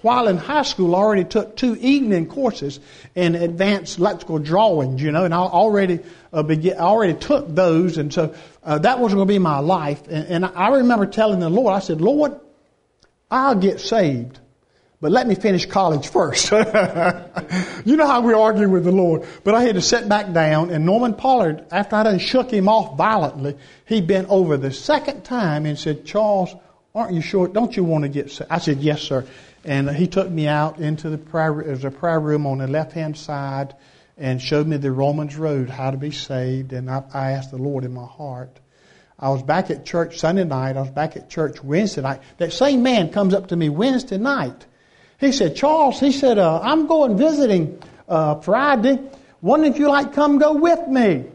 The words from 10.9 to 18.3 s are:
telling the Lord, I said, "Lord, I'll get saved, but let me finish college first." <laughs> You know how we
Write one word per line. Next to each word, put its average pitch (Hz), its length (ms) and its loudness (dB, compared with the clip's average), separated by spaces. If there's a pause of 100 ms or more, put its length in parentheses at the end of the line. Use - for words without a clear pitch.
telling 208 340 0
the 170 100 0
Lord, 208 240 2
I 196 60 0
said, 165 220 -4
"Lord, 285 360 2 (920)
I'll 262 240 2
get 190 240 0
saved, 143 600 -2 (600)
but 156 140 0
let 254 120 2
me 214 100 2
finish 185 300 0
college 160 440 0
first." - 420 0
<laughs> 214 100 6 (1200)
You 247 100 4
know 302 120 4
how 254 120 4
we 233 140 4